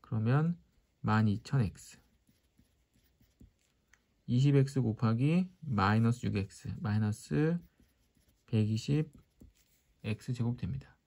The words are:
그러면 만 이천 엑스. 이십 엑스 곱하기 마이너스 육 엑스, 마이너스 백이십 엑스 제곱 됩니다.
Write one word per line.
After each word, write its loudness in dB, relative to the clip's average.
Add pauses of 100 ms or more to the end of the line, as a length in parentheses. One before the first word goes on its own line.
그러면 -2 (440)
만 2
이천 -2
엑스. -6 (2250)
이십 2
엑스 2
곱하기 0 (100)
마이너스 2
육 -2
엑스, -8
마이너스 -2 (880)
백이십 0 (920)
엑스 -6
제곱 -4
됩니다. -8 (100)